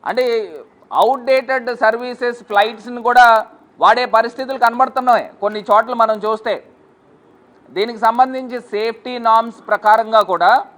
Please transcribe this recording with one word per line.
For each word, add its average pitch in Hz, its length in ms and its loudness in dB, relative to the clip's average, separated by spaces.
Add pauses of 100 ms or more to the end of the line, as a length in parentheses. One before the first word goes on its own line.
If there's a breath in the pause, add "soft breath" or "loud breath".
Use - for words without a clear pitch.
అంటే 240 200 -2 (680)
అవుట్‌డేటెడ్ 247 800 0
సర్వీసెస్ 240 640 -2
ఫ్లైట్స్ని 220 640 -4
కూడా 233 460 4 (320)
వాడే 226 260 2
పరిస్థితులు 240 520 -2
కనబడుతున్నాయి 240 720 0 (100)
కొన్ని 208 200 -4
చోట్ల 233 320 0
మనం 220 240 0
చూస్తే. 214 500 -6 (1000)
దీనికి 214 300 -6
సంబంధించి 254 600 -2
సేఫ్టీ 226 580 -8
నార్మ్స్ 226 480 0
ప్రకారంగా 214 540 2
కూడా 190 440 2 (120)